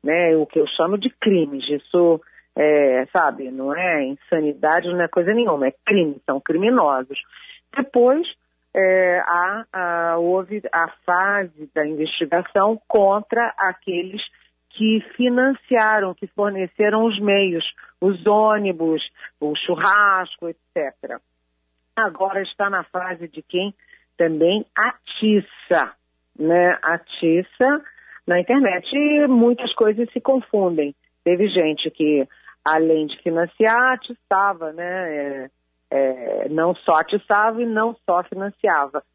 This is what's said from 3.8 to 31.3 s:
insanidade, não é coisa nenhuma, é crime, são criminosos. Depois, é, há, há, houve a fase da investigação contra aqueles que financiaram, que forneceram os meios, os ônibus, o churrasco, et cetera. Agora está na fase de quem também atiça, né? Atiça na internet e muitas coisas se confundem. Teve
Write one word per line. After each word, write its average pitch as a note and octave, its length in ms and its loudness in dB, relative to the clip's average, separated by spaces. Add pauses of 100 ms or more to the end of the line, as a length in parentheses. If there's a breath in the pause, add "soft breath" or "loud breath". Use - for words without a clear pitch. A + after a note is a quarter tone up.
insanidade, D#3 840 -2
não F3 140 -2
é E3 80 0
coisa F3+ 240 0
nenhuma, E3 340 0
é C3+ 60 -2 (120)
crime, E3+ 400 0
são C3+ 140 -4
criminosos. D#3 800 0 (560 loud breath)
Depois, C#4 500 2 (480)
é, F#3 520 2
há, F#3 480 -2
há, E3+ 440 -2
houve F#3 440 -2 (100)
a E3 160 0 (180)
fase F3+ 680 -2
da D3+ 120 -2
investigação E3+ 1000 -2
contra G#3 680 2
aqueles F#3 640 -4 (480 soft breath)
que A3 340 0 (120)
financiaram, A#3+ 1000 0
que F#3+ 140 -12
forneceram G#3 760 -2
os G#3+ 160 0
meios, G3 460 0 (340 loud breath)
os F3+ 280 0
ônibus, G3+ 760 2 (380 loud breath)
o D3+ 160 -4
churrasco, F#3 920 0
et E3 100 -12 (140)
cetera. C3+ 480 -8 (760)
Agora F#3+ 480 -2
está G3+ 260 -6
na F#3 140 -4
fase F3+ 440 -10
de D#3 140 -16
quem G3 320 -6 (440 soft breath)
também E3 480 2 (100)
atiça, G#3 1160 0 (460)
né? F3 460 2
Atiça F3 1000 0 (440 loud breath)
na F3 140 2
internet A#3 540 0
e D4 340 2
muitas A#3+ 460 2
coisas A3 380 0
se B3 80 -6
confundem. F3+ 720 0 (300)
Teve F3+ 240 2